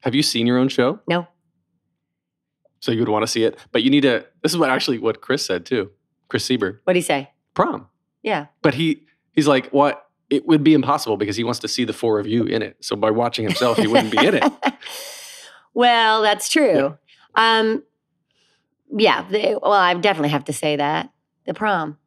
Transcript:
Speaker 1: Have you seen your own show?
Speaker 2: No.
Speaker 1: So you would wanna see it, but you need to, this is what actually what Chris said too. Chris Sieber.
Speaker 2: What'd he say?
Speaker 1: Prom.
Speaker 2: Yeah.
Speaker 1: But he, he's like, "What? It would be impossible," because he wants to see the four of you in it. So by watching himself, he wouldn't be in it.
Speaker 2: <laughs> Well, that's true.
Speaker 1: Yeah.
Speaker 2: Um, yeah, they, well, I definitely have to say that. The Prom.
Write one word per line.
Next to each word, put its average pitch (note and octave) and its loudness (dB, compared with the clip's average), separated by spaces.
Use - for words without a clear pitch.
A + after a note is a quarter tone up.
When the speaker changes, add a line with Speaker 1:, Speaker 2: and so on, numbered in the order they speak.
Speaker 1:
Have A#2+ -4
you C#3+ 2
seen A#2 -2
your B2 2
own B2+ 2
show? C3 0
Speaker 2:
No. F3 -2
Speaker 1:
So - -6
you A2+ 0
would A2+ 0
wanna G#2+ 0
see A2+ -2
it, - -2
but A#2+ -2
you C3 2
need C#3+ 4
to, B2 2
this D3+ 0
is F3 -2
what D3 2
actually C3 -2
what A2 -2
Chris - -4
said F2+ -6
too. G#2 -4
Chris - -4
Sieber. G#2+ -2
Speaker 2:
What'd F#3 2
he F3+ 0
say? C#3 -4
Speaker 1:
Prom. - -4
Speaker 2:
Yeah. E3 -4
Speaker 1:
But E3+ 2
he, D#3 -2
he's D3+ 2
like, C3+ 2
"What? C#3+ 2
It - 0
would D#3 4
be D#3 8
impossible," C#3 0
because G2+ -4
he A#2 -2
wants A#2+ -4
to A2 -8
see - -2
the G#2+ -6
four A2 0
of G2 -4
you A2+ 0
in A2 -2
it. G2 -10
So - -6
by G#2+ 0
watching A#2+ -2
himself, A2 0
he - 2
wouldn't G#3+ 2
be - 2
in - 2
it. B2 0
Speaker 2:
<laughs> - -
Well, A3+ 2
that's G#3 0
true. D#3 2
Speaker 1:
Yeah. A3+ 4
Speaker 2:
Um, A3 0
yeah, F#3 2
they, G#3 -2
well, - 0
I F3+ 4
definitely E3+ 0
have D3 -2
to D3+ -6
say D3+ -2
that. D3+ -4
The - -8
Prom. E3 -4